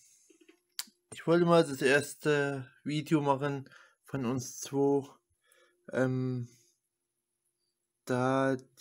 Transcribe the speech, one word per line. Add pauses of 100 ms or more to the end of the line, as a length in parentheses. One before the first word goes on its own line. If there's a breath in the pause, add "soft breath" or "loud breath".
(1120 loud breath)
ich
wollte
mal
das
erste (120)
Video
machen (320 loud breath)
von
uns
zwei, (840 soft breath)
ähm, (1600 soft breath)
da (240)